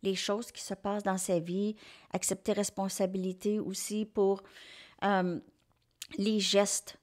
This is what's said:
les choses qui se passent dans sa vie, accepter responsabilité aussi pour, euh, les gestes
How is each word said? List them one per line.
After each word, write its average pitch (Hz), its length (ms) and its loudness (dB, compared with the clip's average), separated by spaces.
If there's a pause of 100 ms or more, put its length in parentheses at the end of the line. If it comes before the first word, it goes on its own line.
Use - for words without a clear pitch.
les 196 120 0
choses 208 360 -2
qui - 120 -16
se - 100 -8
passent 202 300 -4
dans 190 160 0
sa 180 220 2
vie, 196 360 -2 (380)
accepter 185 400 0
responsabilité 196 1040 -2
aussi 208 460 -4
pour, 196 360 2 (640)
euh, 180 340 2 (800)
les 214 240 2
gestes 294 640 2